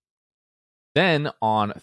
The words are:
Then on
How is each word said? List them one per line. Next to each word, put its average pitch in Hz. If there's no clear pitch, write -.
Then 151
on 107